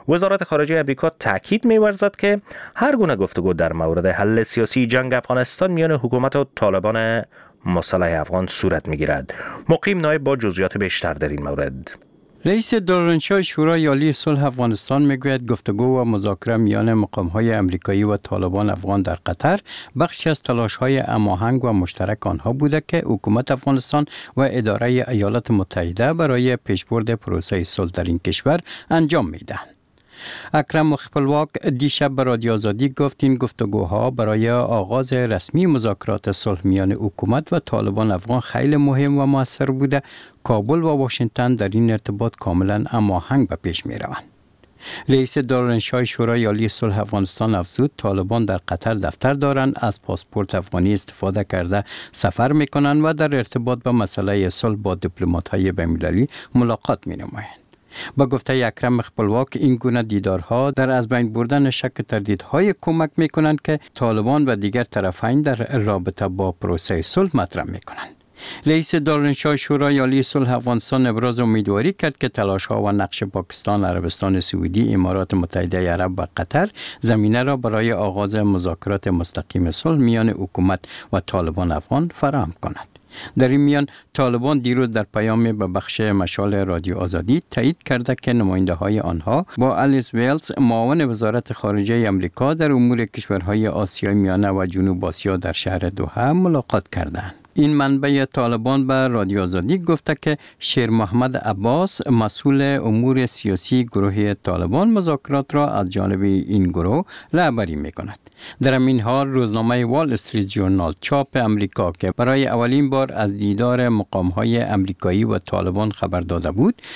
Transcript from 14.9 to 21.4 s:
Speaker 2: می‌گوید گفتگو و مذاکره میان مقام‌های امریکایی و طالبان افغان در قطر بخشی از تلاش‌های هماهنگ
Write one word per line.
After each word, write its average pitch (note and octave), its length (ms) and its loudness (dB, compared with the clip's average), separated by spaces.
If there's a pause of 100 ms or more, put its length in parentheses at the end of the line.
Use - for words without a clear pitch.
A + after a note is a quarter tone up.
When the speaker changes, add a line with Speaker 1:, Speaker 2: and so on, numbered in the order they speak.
Speaker 2:
می‌گوید C3 500 0
گفتگو A#2+ 480 0
و B2 40 2
مذاکره G#2+ 540 0
میان G#2+ 360 2
مقام‌های G#2+ 600 0
امریکایی G2 500 0
و G#2 140 2
طالبان G2 520 -2
افغان F#2+ 320 -2
در F2 240 -2
قطر D#3+ 340 0 (400)
بخشی E3 300 -2
از D3+ 140 -2
تلاش‌های B2 540 0
هماهنگ A2+ 680 0